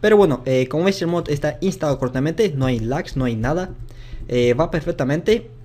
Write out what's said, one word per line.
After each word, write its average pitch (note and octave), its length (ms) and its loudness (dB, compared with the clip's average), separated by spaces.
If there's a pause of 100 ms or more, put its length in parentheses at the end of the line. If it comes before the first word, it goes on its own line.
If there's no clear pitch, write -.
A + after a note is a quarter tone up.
Pero G#3+ 160 6
bueno, E3+ 280 4
eh, C3 240 2
como D#3+ 160 0
veis, G3 160 0
el E3+ 60 -2
mod E3+ 220 -2
está D3 320 -2
instalado D3+ 380 -2
correctamente. D3 560 0
No C3+ 100 0
hay B2+ 140 0
lags, C3 380 -4
no C3 80 0
hay A#2 100 0
nada. D3+ 360 -2 (560)
Eh, A#2+ 260 4
va D#3+ 180 2
perfectamente. E3 800 0 (140)